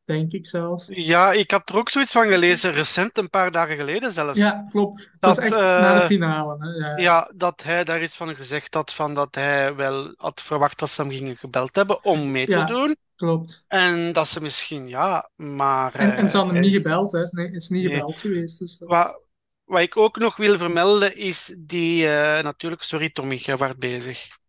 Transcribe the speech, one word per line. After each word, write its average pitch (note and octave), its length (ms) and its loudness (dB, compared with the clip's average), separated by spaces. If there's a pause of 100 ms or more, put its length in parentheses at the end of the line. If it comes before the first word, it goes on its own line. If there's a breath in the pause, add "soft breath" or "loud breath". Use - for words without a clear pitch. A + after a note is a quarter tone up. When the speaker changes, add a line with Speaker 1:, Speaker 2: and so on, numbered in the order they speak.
Speaker 1:
denk D#3+ 280 -2
ik F#3+ 160 -10
zelfs. F3 400 -6
Speaker 2:
Ja, F3+ 440 4
ik G3+ 200 2
had G3 180 0
er G3 80 0
ook A#3 120 0
zoiets C#4 220 0
van A3+ 160 4
gelezen, F3 460 4
recent, F3 440 -2
een F#3+ 120 -2
paar F#3 220 0
dagen D#3+ 240 -2
geleden F3 360 -4
zelfs. D3+ 280 -2
Speaker 1:
Ja, G#3 300 0
klopt. G3+ 280 -2
Dat - 120 -20 (100)
was F#3 160 6
Speaker 2:
Dat, - 100 -2
Speaker 1:
echt G#3+ 80 2
na F#3 400 6
de F3+ 80 6
Speaker 2:
eh, F3 40 4
Speaker 1:
finale, D#3 600 0
hè. E3 40 -10
Ja. D3+ 280 -8
Speaker 2:
ja, E3+ 380 4
dat F3+ 280 -4
hij E3+ 200 -2
daar E3 200 -2
iets E3 120 -8
van D#3+ 200 -10
gezegd C3+ 380 -10
had, D#3 200 -4
van D3 200 -4
dat C#3+ 220 -2
hij C#3 400 0
wel C#3 420 -4
had - 240 -8
verwacht C#3+ 380 0
dat D3+ 100 -2
ze - 120 -4
hem C#3 100 -4
gingen C3 260 -8
gebeld C3 380 -6
hebben G3+ 280 0
om D3+ 280 0
mee C3 180 -2
Speaker 1:
Ja, E3 160 2
Speaker 2:
te A3+ 80 -4
doen. D4 220 -2 (200)
Speaker 1:
klopt. E3 520 -4
Speaker 2:
En E3+ 460 2
dat D#3 140 2
ze - 140 -6
misschien, C#3+ 460 -6
ja, D#3 480 -2
maar, C#3 600 -2
Speaker 1:
En, G#3 200 2
en G#3 140 2
ze G#3 80 2
Speaker 2:
eh, - 60 4
Speaker 1:
hadden F3+ 100 0
hem F3 100 4
niet G3 80 6
Speaker 2:
hij G3 80 4
is D#3 80 -2
Speaker 1:
gebeld, F#3 240 0
hè. E3+ 80 -2 (100)
Nee, F3 220 -8
is F3 180 -12
niet F#3 140 0
Speaker 2:
Nee. F3+ 100 0
Speaker 1:
gebeld D3 260 -4
geweest, F3 400 -6
dus F3 180 -14
dat E3+ 120 -20
Speaker 2:
Wa-, E3+ 300 2 (440)
wat F3 180 0
ik F3 160 0
ook A3 200 4
nog A3 180 0
wil G3+ 220 2
vermelden, F#3+ 600 2
is F#3+ 420 -6
die, E3 480 0
eh, D3+ 360 2
natuurlijk, E3 400 -8
sorry D#3 260 -4
Tommy, C3+ 260 -6
jij C3 220 -4
waart C3 220 -2
bezig. B2 680 -8